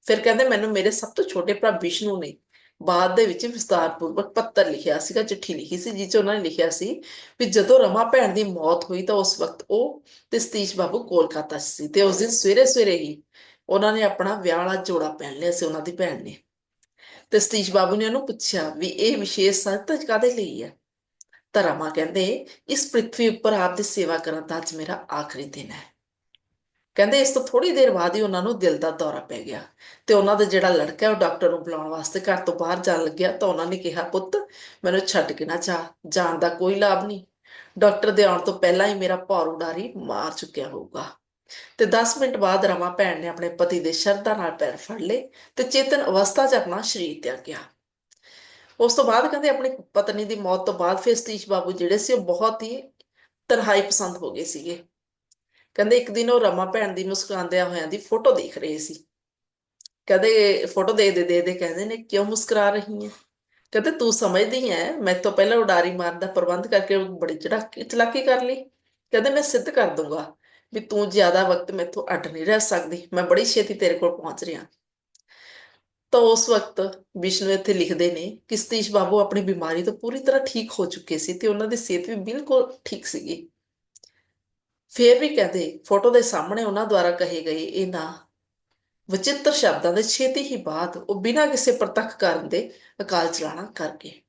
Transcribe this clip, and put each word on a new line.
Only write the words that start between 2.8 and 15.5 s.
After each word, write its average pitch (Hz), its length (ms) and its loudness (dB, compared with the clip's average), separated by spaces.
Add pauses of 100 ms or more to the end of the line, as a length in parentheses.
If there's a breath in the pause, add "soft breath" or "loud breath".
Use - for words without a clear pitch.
ਬਾਅਦ 180 320 2
ਦੇ 226 100 6
ਵਿੱਚ 185 200 -4
ਵਿਸਤਾਰਪੂਰਵਕ 175 800 -2
ਪੱਤਰ - 420 0
ਲਿਖਿਆ 151 300 -2
ਸੀਗਾ, 214 240 -2
ਚਿੱਠੀ 202 300 -6
ਲਿਖੀ 170 240 -8
ਸੀ 226 140 -8
ਜਿਹ 196 180 -6
'ਚ 226 80 4
ਉਹਨਾਂ 202 160 4
ਨੇ 214 60 -2
ਲਿਖਿਆ 165 300 0
ਸੀ 208 320 -6 (380 loud breath)
ਵੀ 247 60 0
ਜਦੋਂ 208 340 6
ਰਮਾ 214 240 4
ਭੈਣ 226 300 4
ਦੀ 214 100 0
ਮੌਤ 170 400 0
ਹੋਈ 185 180 -6
ਤਾਂ 208 140 0
ਉਸ 190 240 0
ਵਕਤ - 300 -6
ਉਹ 240 340 0 (280 soft breath)
ਤੇ 226 80 0
ਸਤੀਸ਼ 208 360 -4
ਬਾਬੂ 180 280 -2
ਕੋਲਕਾਤਾ 156 540 0
'ਚ - 40 -8
ਸੀ - 260 -10
ਤੇ 196 140 2
ਉਸ 190 160 4
ਦਿਨ 220 120 0
ਸਵੇਰੇ 220 360 4
ਸਵੇਰੇ 214 320 4
ਹੀ 151 260 -8 (460 soft breath)
ਉਹਨਾਂ 202 240 4
ਨੇ 220 100 0
ਆਪਣਾ 196 380 0
ਵਿਆਹ 170 160 2
ਵਾਲਾ 180 180 -2
ਜੋੜਾ 170 340 -2
ਪਹਿਨ 143 240 -12
ਲਿਆ 165 180 -2